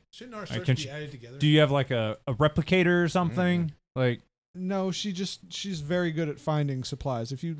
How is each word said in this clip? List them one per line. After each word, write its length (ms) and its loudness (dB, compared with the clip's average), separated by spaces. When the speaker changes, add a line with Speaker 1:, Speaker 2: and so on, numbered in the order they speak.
Speaker 1:
Shouldn't 240 -16
our 80 -8
Speaker 2:
Uh, 40 -10
Speaker 1:
search 180 -6
Speaker 2:
can 100 4
Speaker 1:
be 60 -6
Speaker 2:
she, 80 -8
Speaker 1:
added 220 -10
together? 260 -16
Speaker 2:
do 100 2
you 140 8
have, 100 6
like, 180 0
a, 280 0
a 60 -2
replicator 680 4
or 60 2
something? 600 0
Speaker 3:
Mm-hmm. 60 -6
Speaker 2:
Like 220 2
Speaker 4:
No, 380 -2
she 220 -4
just, 260 -6
she's 260 -6
very 320 0
good 160 -2
at 140 -8
finding 420 0
supplies. 480 -4
If 100 -8
you 180 -4